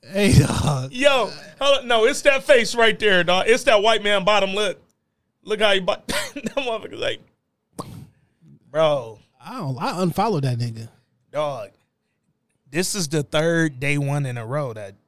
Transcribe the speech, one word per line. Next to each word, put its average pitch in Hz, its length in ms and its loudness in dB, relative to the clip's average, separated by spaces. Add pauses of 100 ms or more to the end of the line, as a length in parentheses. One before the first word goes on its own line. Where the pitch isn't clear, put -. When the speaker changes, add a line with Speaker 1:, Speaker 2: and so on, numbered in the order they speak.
Speaker 1:
Hey, 196 360 4
dog. 135 540 0
Speaker 2:
Yo, 247 380 2 (300)
hold 269 180 2
up. - 60 -8
No, 233 220 2
it's 277 160 0
that 269 220 2
face 247 300 4
right 226 240 4
there, 196 260 4
dog. 180 220 4
It's 247 180 4
that 220 180 4
white 220 200 2
man 202 220 0
bottom 190 300 2
lip. 202 260 -4 (640)
Look 196 180 -6
how 208 140 4
he 196 60 0
bu-, 180 200 -4
<laughs> - 60 -20
that 539 380 -8 (120)
motherfucker's 226 420 -8
like, - 220 -6 (1500)
bro. 143 480 -2 (260)
Speaker 1:
I 240 140 -14
don't, 135 200 -8
I 180 240 -6
unfollowed 190 420 -2
that 123 140 -2
nigga. 113 300 -8 (420)
Speaker 2:
Dog, 139 400 -8 (1000)
this 170 240 -4
is 190 140 -2
the 151 140 -2
third 160 560 0
day 143 200 -2
one 143 260 -2
in 123 140 -8
a 113 80 -10
row 123 260 -6
that 101 220 -14 (140)